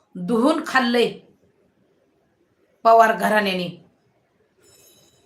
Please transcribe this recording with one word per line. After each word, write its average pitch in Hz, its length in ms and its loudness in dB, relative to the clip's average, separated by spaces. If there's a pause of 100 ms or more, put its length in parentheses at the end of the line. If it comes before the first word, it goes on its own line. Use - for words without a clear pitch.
(140)
धुवून 233 520 -2
खाल्लंय 240 460 -2 (1700)
पवार 226 320 6
घराण्याने, 196 520 -2 (1600)